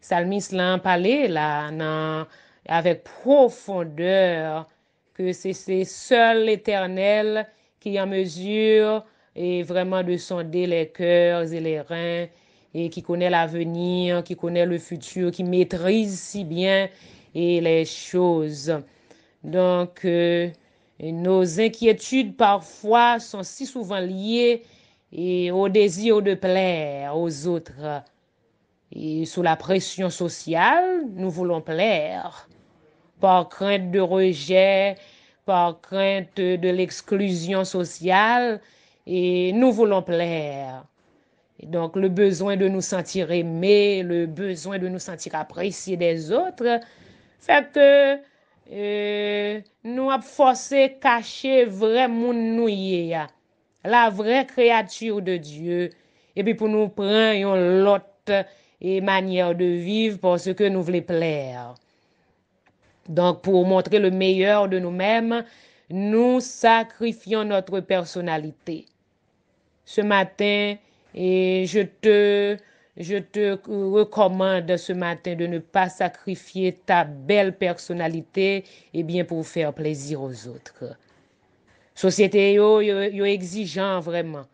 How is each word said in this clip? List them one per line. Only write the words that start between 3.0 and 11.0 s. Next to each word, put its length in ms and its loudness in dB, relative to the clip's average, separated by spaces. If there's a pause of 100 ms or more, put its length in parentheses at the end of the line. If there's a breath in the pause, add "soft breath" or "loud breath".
profondeur, 1600 0 (460)
que 180 -4
c'est, 220 -6
c'est 320 -4
seul 600 2
l'Éternel 1000 0 (320 soft breath)
qui 160 -6
est 60 0
en 60 -2
mesure 960 0 (300 soft breath)
et 280 -4
vraiment 400 -2
de 140 -2
sonder 500 -4
les 220 -2
cœurs 640 2